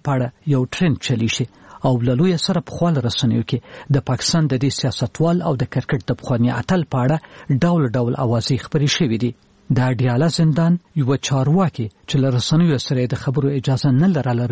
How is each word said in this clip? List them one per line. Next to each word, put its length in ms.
په 100
اړه 140
یو 80
ټرند 220
چلیږي 400
او 40
له 120
لویه 240
سره 260
پخوا 280
له 100
رسنیو 440
کې 80
د 160
پاکستان 400
د 120
دې 80
سیاستوال 680
او 60
د 20
کرکټ 260
د 100
پخواني 360
اتل 360
په 120
اړه 120
ډول 340
ډول 180
اوازې 400
خپرې 320
شوې 260
دي. 100
د 20
اډیاله 460
زندان 420
یوه 160
چارواکي 600
چې 140
له 140
رسنیو 500
سره 160
یې 100
د 120
خبرو 340
اجازه 320
نه 140
لرله 380